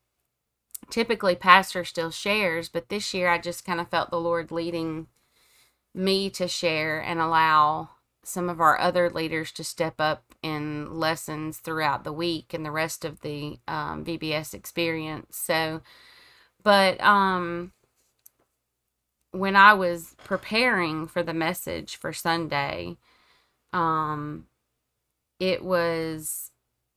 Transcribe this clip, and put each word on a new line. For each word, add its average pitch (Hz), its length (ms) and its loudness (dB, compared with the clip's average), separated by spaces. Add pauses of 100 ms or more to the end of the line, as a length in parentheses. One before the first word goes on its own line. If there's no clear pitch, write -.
(880)
typically 220 460 0
pastor 185 500 6
still 165 240 -4
shares, 175 600 -2
but 170 200 -8
this 202 240 -6
year 180 160 0
I 175 80 4
just 175 280 -8
kinda 175 200 -4
felt - 260 -2
the 175 80 -2
Lord 170 320 -2
leading 165 560 -6 (840)
me 190 380 0
to 180 160 -4
share 160 540 -2
and 165 180 -4
allow 160 720 4 (320)
some 175 260 -4
of 170 120 -4
our 156 180 6
other 175 300 2
leaders 160 440 -4
to 165 100 -12
step - 360 -4
up 156 420 -2
in 151 580 -6
lessons 156 600 -4
throughout 156 440 -2
the 151 100 -8
week 165 400 -6
and 156 120 -6
the 151 60 -8
rest 156 340 -4
of 151 160 -10
the, 147 460 -8
um, 156 360 -6
V 165 140 -6
B 156 160 -6
S 151 200 -6
experience. 160 840 -6
So, 160 440 -2 (840)
but, 196 380 6
um, 185 720 2 (1600)
when 190 240 -2
I 202 180 12
was 175 420 -2 (100)
preparing 185 840 0
for 175 160 -4
the 165 100 -4
message 165 600 -4
for 160 160 -8
Sunday, 165 840 -4 (760)
um, 156 760 -2 (920)
it 185 240 -2
was 165 880 -2 (460)